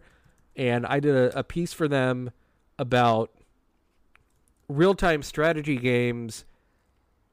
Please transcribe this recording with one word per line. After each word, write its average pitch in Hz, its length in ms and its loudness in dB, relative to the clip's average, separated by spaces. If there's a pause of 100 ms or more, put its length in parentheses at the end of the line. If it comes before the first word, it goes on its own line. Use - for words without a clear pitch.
(560)
and 120 300 -2
I 143 140 0
did 143 160 2
a, 127 240 2
a 127 40 -2
piece 170 300 -6
for 165 140 -2
them 127 420 -2 (480)
about 120 540 2 (1400)
real-time 165 560 2
strategy 151 540 -2
games 120 680 -2 (880)